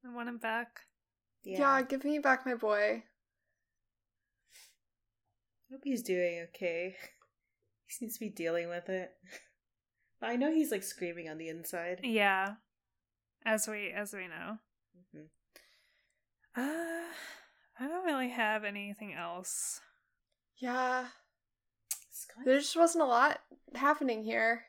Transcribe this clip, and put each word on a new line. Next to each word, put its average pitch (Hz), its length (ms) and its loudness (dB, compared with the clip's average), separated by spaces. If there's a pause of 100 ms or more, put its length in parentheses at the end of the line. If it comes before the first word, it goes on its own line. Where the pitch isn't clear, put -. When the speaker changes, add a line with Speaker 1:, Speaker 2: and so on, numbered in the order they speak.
Speaker 1:
I 240 80 -12
want 240 140 -4
him 240 100 -6
back. 233 420 -2 (640)
Speaker 2:
Yeah. - 140 -4 (200)
Speaker 3:
Yeah, 262 40 4
give 269 220 -2
me 294 140 2
back 262 260 4
my 254 100 0
boy. 214 480 2 (2750)
Speaker 2:
Hope 269 120 -12
he's 262 200 -2
doing 175 480 0
okay. 180 440 -4 (920)
He - 60 -14
seems 226 220 -8
to - 60 -10
be 220 80 -6
dealing 170 400 -2
with 175 200 -6
it. 185 240 -4 (1080)
But 226 100 -4
I 240 60 0
know 277 160 4
he's, 311 180 4
like, 196 120 -2
screaming 170 460 -6
on 156 100 -8
the 165 100 -8
inside. 170 560 -6
Speaker 1:
Yeah. 202 500 4 (920)
As 220 220 2
we, 208 300 -6
as 208 160 -6
we 185 160 -10
know. 175 300 -10 (580)
Speaker 2:
Mm-hmm. 151 100 -18 (1300)
Speaker 1:
Uh, 330 460 -4 (760)
I 254 80 -6
don't 349 200 -4
really 262 240 0
have 214 340 0
anything 202 480 -8
else. 170 680 -6 (760)
Speaker 3:
Yeah. 254 480 0 (1080)
Speaker 2:
Sky's - 360 -16
Speaker 3:
There 262 120 6
just 285 180 -2
wasn't 330 280 6
a - 20 2
lot 247 340 4 (340)
happening 262 500 2
here. 226 440 2